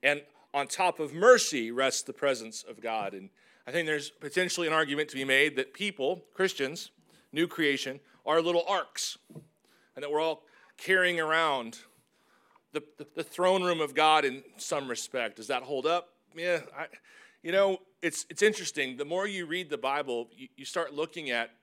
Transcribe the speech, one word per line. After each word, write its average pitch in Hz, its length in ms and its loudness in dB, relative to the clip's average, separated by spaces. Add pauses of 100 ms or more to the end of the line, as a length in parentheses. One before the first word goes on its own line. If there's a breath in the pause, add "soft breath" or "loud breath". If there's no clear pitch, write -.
And 143 220 0 (300 soft breath)
on 139 140 0
top 180 320 0
of 147 140 -6
mercy 165 560 6
rests 127 320 0
the 123 120 -10
presence 113 500 -4
of 110 180 -18
God. 110 320 -4
And 98 160 -14 (380 soft breath)
I 127 40 -12
think 165 140 -2
there's 151 240 -2
potentially 180 560 -2
an 156 80 0
argument 151 360 0
to - 60 -12
be 135 100 -4
made 135 320 4
that 131 160 -4
people, 131 600 -4
Christians, 170 560 -2 (420 soft breath)
new 160 160 0
creation, 139 520 -2 (260 soft breath)
are 160 160 4
little 170 260 2
arks, - 500 -2 (760 soft breath)
and 135 80 -10
that 143 80 -6
we're 151 80 2
all 160 240 0 (340 soft breath)
carrying 180 420 2
around 156 600 0 (920 soft breath)
the, 147 120 -6 (140)
the, 143 180 -16
the 165 80 -6
throne 185 400 2
room 175 160 0
of 143 140 -2
God 156 320 6
in 131 180 -2 (140)
some 139 320 -4
respect. 117 480 -6
Does - 100 -14
that 127 160 -2
hold 131 220 -4
up? 170 280 0 (220)
Yeah, 170 260 0 (160)
I, 151 100 -8 (540 loud breath)
you 165 100 -6
know, 190 300 4 (200)
it's, 165 280 -4
it's - 120 -4
interesting. 160 560 0
The 143 80 -6
more 180 200 -2
you 190 200 -6
read 165 240 -6
the 147 80 -4
Bible, 131 580 -4
you, 127 220 -20
you 135 80 -16
start 151 280 -4
looking 151 380 -6
at 117 200 -2 (100)